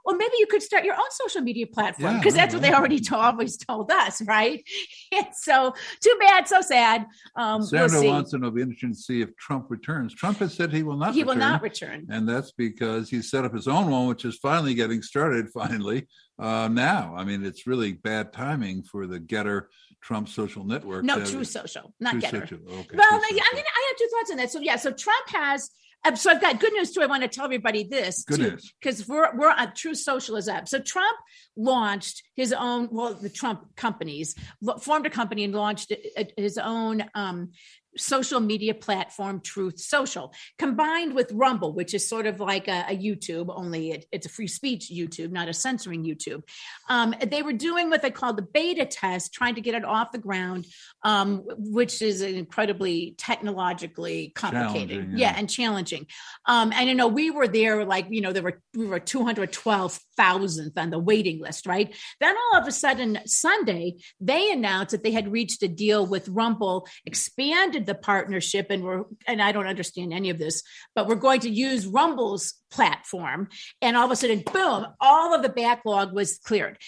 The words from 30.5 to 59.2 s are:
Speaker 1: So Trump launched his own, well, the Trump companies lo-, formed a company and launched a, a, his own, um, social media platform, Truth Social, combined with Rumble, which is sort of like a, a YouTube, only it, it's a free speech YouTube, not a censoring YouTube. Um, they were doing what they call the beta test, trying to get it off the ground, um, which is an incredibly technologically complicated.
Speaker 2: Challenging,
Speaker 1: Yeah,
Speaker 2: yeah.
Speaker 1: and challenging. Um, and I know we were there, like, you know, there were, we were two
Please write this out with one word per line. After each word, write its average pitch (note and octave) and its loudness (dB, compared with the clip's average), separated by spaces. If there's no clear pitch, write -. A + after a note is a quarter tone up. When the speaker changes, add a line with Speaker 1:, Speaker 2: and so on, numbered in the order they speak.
Speaker 1:
So C4+ -2
Trump G4 -2
launched A3 0
his B3+ 0
own, A#3+ -2
well, A#3 -4
the G3+ -10
Trump - -6
companies D#3+ -6
lo-, B3 -4
formed D4+ 0
a - 0
company G#3+ -4
and G3+ -4
launched G#3 -4
a, - -8
a, G#3 -6
his G3 -2
own, A3 -4
um, F3+ -6
social C4 0
media G#3+ 0
platform, G3 -6
Truth F#3 -6
Social, C4 -2
combined D#4 0
with B3 0
Rumble, G#3 0
which F3 -6
is G3 -2
sort A3 -4
of G3 -4
like G3 -2
a, F3+ -2
a G3 -4
YouTube, F3+ -6
only E3 -6
it, D3+ -8
it's F#3 -8
a D#3+ -12
free G#3+ -10
speech B3 -6
YouTube, E3 -8
not E3+ -4
a E3 -6
censoring F#3 -4
YouTube. D#3 -8
Um, A#3 2
they D4 -2
were D4 -2
doing E4 0
what D#4 2
they C4+ 0
call A#3+ -2
the G#3 -4
beta D#4+ 0
test, - -4
trying A#3+ -2
to A3 -8
get A3+ -2
it A3 -4
off A3+ 0
the B3+ -10
ground, F#3 -4
um, G3+ 2
which A3 0
is G3+ 0
an G3 -2
incredibly F3+ -2
technologically F3 -6
complicated. A2+ -4
Speaker 2:
Challenging, F#2+ -6
Speaker 1:
Yeah, A#3 4
Speaker 2:
yeah. E3+ -4
Speaker 1:
and G#3 -4
challenging. F#3 -4
Um, A3+ 4
and B3 2
I C4 2
know B3 4
we C#4+ 2
were C#4+ 2
there, G#3+ 4
like, G3 0
you A3 -2
know, F#3 -2
there F#3 0
were, F3+ -4
we A3 -4
were F#3 -2
two A#3 -2